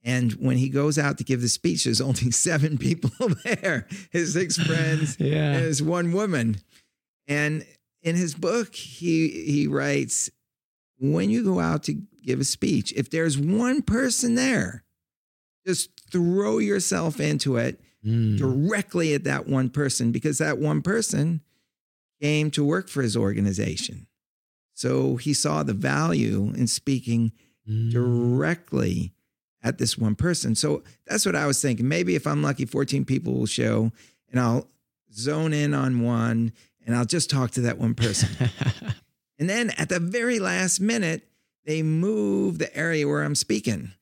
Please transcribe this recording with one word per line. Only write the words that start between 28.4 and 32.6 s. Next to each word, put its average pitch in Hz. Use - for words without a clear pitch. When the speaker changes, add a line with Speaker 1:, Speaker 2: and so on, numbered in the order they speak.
Speaker 1:
at 117
this -
one 107
person. 139
So 147
that's -
what 185
I 147
was 135
thinking. 127
Maybe 175
if 151
I'm 147
lucky, 139